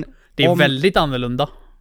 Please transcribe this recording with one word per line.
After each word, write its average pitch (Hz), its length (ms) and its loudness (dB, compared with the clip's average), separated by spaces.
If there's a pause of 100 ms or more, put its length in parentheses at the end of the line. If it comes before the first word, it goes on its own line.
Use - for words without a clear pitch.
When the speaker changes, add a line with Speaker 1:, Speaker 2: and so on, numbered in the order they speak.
Speaker 1:
men - 40 -8 (300)
Speaker 2:
Det 139 100 0
är 165 60 4
Speaker 1:
om 175 80 2
Speaker 2:
väldigt 147 380 0
annorlunda. 131 520 -2 (320)